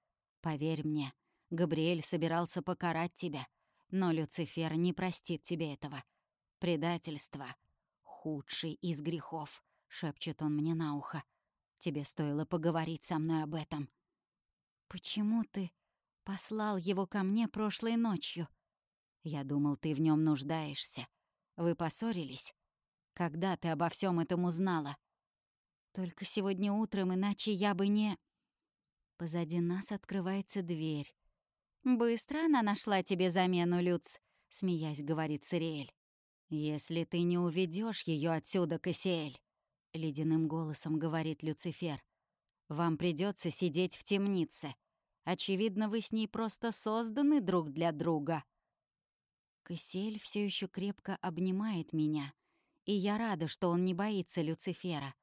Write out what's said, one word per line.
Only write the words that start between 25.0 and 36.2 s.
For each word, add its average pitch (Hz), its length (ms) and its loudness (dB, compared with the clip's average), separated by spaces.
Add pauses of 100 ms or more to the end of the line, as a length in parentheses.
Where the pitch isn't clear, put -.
«Только 185 320 -6
сегодня 196 480 2
утром, 202 400 2
иначе 202 380 0
я 202 220 2
бы 196 140 2
не...» 208 300 2 (1000)
Позади 170 420 -2
нас 175 320 0
открывается 190 720 -2
дверь. 160 540 -4 (680)
«Быстро 247 600 2
она 285 160 6
нашла 202 400 2
тебе 185 280 2
замену, 175 520 4
Люц», 175 360 2 (320)
смеясь, 156 520 -2
говорит 151 440 -2
Цириэль. 160 480 -2 (560)